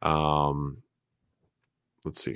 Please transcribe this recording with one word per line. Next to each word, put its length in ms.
Um, 760
let's 180
see. 120